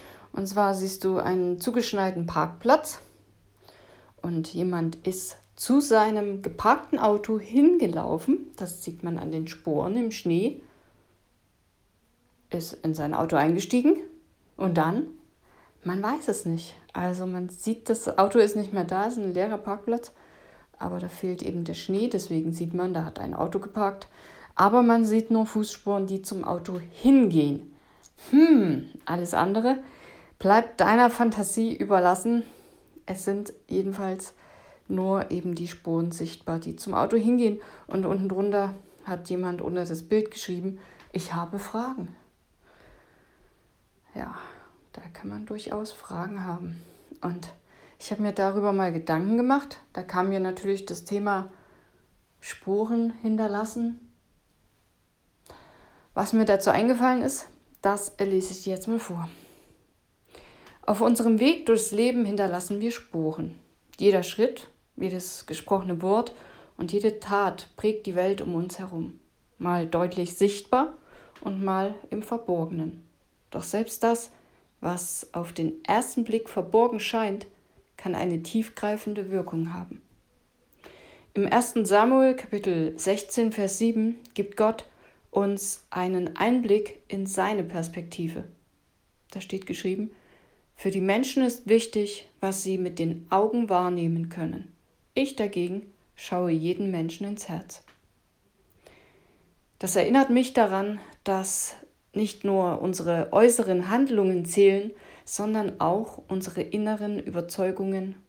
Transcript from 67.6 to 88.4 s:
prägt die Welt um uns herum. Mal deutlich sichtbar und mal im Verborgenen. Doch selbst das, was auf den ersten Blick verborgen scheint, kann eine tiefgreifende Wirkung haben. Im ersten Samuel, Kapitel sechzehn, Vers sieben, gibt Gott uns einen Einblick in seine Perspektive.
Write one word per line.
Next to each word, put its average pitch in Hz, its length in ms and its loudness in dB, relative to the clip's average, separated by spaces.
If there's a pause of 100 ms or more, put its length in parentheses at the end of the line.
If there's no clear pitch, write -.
prägt 214 300 -2
die 185 100 -4
Welt 196 240 0
um 175 160 -4
uns 180 240 -6
herum. 180 400 -8 (380)
Mal 175 280 0
deutlich 175 480 -2
sichtbar 226 600 2 (460)
und 196 220 -4
mal 196 320 -2 (160)
im 208 140 -6
Verborgenen. 170 800 -4 (460)
Doch - 120 -8
selbst 226 400 -6
das, 233 280 0 (520)
was 175 500 -6
auf 170 220 -8
den 160 280 -4
ersten 240 400 0
Blick 226 280 -2
verborgen 220 500 2
scheint, 214 460 -2 (500)
kann 180 180 -6
eine 170 280 -2
tiefgreifende 208 880 -4
Wirkung 170 420 -2
haben. 180 300 -12 (1300)
Im 196 140 2
ersten 233 400 2
Samuel, 254 500 6
Kapitel 180 640 -2
sechzehn, 208 520 0
Vers 196 280 -2
sieben, 226 400 0 (160)
gibt 202 240 -6
Gott 220 260 2 (460)
uns 202 580 -2
einen 180 480 -4
Einblick 214 720 2
in 196 160 -6
seine 190 400 -2
Perspektive. 170 800 -8 (840)